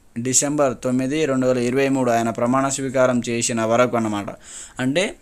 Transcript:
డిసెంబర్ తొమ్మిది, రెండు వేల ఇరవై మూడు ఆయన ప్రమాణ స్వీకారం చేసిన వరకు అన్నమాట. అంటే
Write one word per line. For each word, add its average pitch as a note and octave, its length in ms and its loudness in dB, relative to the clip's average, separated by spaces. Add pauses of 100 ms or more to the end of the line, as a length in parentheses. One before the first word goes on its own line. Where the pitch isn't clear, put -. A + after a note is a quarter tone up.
(180)
డిసెంబర్ C3 560 0 (100)
తొమ్మిది, C3 420 0
రెండు B2+ 200 0
వేల B2+ 120 2
ఇరవై B2+ 300 2
మూడు C3 220 0
ఆయన A#2 200 2
ప్రమాణ B2+ 380 0
స్వీకారం B2+ 600 0
చేసిన A#2 360 -2
వరకు A#2 320 4
అన్నమాట. G#2 300 -4 (540)
అంటే D3 420 0